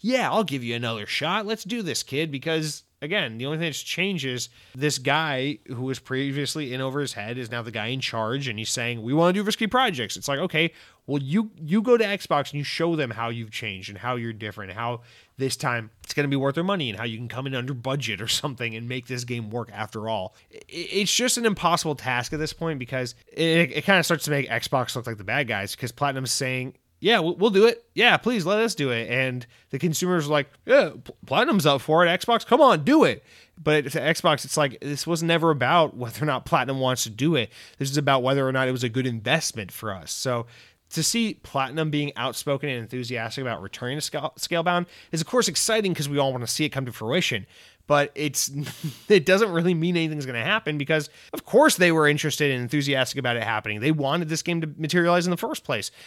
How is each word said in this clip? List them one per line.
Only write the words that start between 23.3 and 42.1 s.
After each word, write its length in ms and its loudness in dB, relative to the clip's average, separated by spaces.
it 120 -4
kinda 180 6
starts 220 0
to 60 -2
make 180 0
Xbox 480 -2
look 100 -6
like 120 -6
the 60 -12
bad 220 -2
guys 300 -4
'cause 160 -8
Platinum's 400 -2
saying, 420 -2
"Yeah, 220 4
we'll, 160 0
we'll 140 4
do 160 8
it. 180 2
Yeah, 220 6
please 280 0
let 140 2
us 160 0
do 160 -2
it." 180 -2
And 380 -2
the 80 -6
consumer's 480 0
like, 220 0
"Yeah, 260 6
Pl-, 120 -16
Platinum's 400 4
up 160 4
for 220 6
it. 160 2
Xbox, 240 0
come 160 4
on, 220 6
do 220 6
it." 180 2
But 300 2
to 80 -2
Xbox, 440 2
it's 120 -4
like, 240 0
this 260 -6
was 160 0
never 280 4
about 460 4
whether 260 -6
or 40 0
not 200 -2
Platinum 340 0
wants 240 2
to 60 -10
do 260 0
it. 160 -2
This 120 -4
is 60 -2
about 260 4
whether 240 2
or 60 0
not 160 2
it 40 0
was 120 -2
a 40 0
good 180 -2
investment 640 -2
for 240 -8
us. 180 -12
So 340 -4
to 120 -4
see 320 0
Platinum 560 -4
being 260 -2